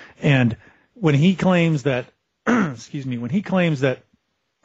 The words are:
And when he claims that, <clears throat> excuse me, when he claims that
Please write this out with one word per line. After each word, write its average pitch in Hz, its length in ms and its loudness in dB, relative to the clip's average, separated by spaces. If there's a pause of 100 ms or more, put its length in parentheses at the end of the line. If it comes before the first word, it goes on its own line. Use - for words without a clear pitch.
(220)
And 127 340 2 (380)
when 160 220 0
he 170 200 4
claims 165 480 2
that, 123 220 -2 (220)
<clears throat> - 200 -10
excuse 156 580 -4
me, 123 120 -6
when 117 120 -8
he 190 120 -2
claims 175 400 0
that 131 220 -2 (600)